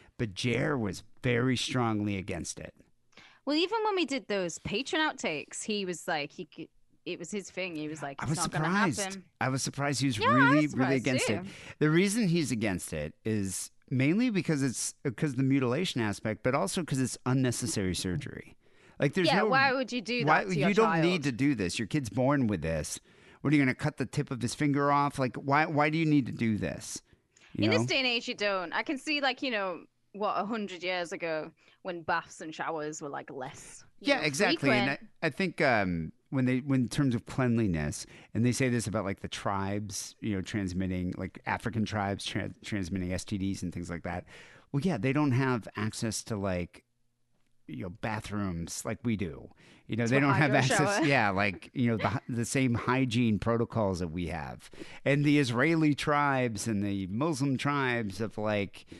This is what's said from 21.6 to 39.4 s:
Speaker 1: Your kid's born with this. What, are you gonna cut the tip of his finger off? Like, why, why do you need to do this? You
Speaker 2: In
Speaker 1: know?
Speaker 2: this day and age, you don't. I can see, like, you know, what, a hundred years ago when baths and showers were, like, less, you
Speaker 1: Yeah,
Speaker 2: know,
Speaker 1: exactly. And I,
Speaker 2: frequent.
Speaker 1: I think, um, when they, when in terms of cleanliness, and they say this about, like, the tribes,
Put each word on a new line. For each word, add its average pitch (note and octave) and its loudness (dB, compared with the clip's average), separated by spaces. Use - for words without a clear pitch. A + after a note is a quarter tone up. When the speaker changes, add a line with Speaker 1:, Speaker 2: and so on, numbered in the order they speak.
Speaker 1:
Your G#2+ -2
kid's C#3 -2
born C3 2
with F#2+ 0
this. D#2 -2
What, C#3 2
are D#3 6
you C#3+ 6
gonna C3 2
cut - -4
the B2+ -2
tip - -4
of B2 -4
his A#2 -2
finger C#3+ 2
off? C#3+ 2
Like, B2+ 0
why, C#3 2
why D3+ 4
do D#3+ 0
you D#3+ 2
need D3 4
to G#2+ -6
do A2 2
this? - -6
You - 0
Speaker 2:
In - 4
Speaker 1:
know? - 4
Speaker 2:
this B2 2
day D4 0
and C4 0
age, A#3+ -2
you B3 -4
don't. F#3+ -2
I A3 0
can D4+ -4
see, D4 -4
like, C4 -2
you C4+ -2
know, F#3 -4
what, G3+ -2
a G3+ -2
hundred G3 -6
years F3+ -2
ago E3 -4
when F3 -8
baths E3+ -2
and D#3+ -10
showers D#3 -6
were, D3 -8
like, C#3 -8
less, - -12
you - -2
Speaker 1:
Yeah, C4+ 4
Speaker 2:
know, - -2
Speaker 1:
exactly. D#3 2
And B2 4
I, D3 -2
Speaker 2:
frequent. - -12
Speaker 1:
I C3+ 2
think, F3 -2
um, F#2+ 4
when C3 2
they, B2+ 2
when C3+ 2
in A2 0
terms C3+ 2
of G2 -4
cleanliness, G#2 0
and A2+ 2
they B2 4
say C3 2
this A#2+ 0
about, G2+ -2
like, G2 -4
the F2 -10
tribes, G2+ -4